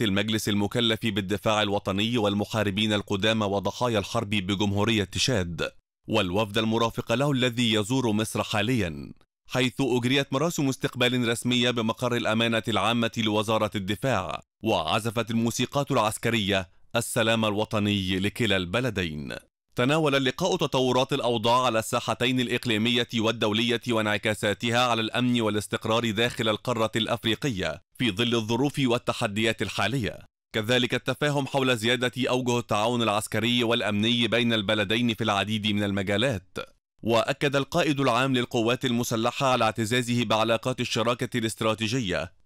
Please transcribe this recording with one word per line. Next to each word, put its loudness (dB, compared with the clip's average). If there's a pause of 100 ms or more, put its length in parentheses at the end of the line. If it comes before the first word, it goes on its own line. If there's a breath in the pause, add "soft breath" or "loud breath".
المجلس 0
المكلف 0
بالدفاع -2
الوطني -2
والمحاربين 0
القدامى 0
وضحايا -2
الحرب -4
بجمهورية 0
تشاد، -2 (360)
والوفد 0
المرافق 0
له 2
الذي 0
يزور 0
مصر -2
حاليا، -2 (360)
حيث 0
أجريت 2
مراسم 0
استقبال 0
رسمية 2
بمقر -2
الأمانة 0
العامة 0
لوزارة 0
الدفاع، -2 (220)
وعزفت 0
الموسيقات 0
العسكرية 0 (260)
السلام 0
الوطني 0
لكلا 0
البلدين. -4 (400)
تناول 2
اللقاء 0
تطورات 2
الأوضاع 2
على 2
الساحتين -2
الإقليمية 0
والدولية 0
وانعكاساتها 0
على 2
الأمن 0
والاستقرار 0
داخل 0
القارة -2
الأفريقية -2 (160)
في 0
ظل 0
الظروف 0
والتحديات 0
الحالية، -2 (360)
كذلك 0
التفاهم -2
حول 2
زيادة 0 (180)
أوجه 2
التعاون 0
العسكري 2
والأمني 2
بين 2
البلدين 2
في -4
العديد 0
من 0
المجالات. -2 (460)
وأكد 0
القائد 0
العام 2
للقوات 0
المسلحة 0
على 2
اعتزازه 0
بعلاقات 0
الشراكة -2
الاستراتيجية -2 (120)